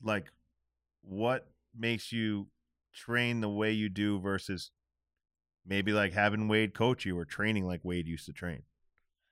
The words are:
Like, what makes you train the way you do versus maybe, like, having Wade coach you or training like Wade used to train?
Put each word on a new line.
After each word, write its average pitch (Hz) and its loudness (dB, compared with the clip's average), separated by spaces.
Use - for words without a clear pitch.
Like, 104 -2
what 113 -2
makes 113 -2
you 107 -2
train 120 0
the 104 0
way 107 2
you 107 0
do 101 2
versus 95 -4
maybe, 98 2
like, 101 4
having 104 2
Wade 107 2
coach 120 2
you 90 -2
or 82 -4
training 104 0
like 90 -4
Wade 87 -2
used 82 -6
to - -12
train? 85 -8